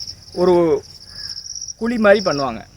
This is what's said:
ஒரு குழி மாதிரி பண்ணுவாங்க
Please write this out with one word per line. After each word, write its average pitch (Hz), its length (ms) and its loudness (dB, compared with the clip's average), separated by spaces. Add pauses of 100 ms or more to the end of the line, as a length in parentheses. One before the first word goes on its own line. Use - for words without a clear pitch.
(340)
ஒரு 175 500 2 (920)
குழி 233 200 -4
மாதிரி 214 240 6
பண்ணுவாங்க 139 440 -4 (120)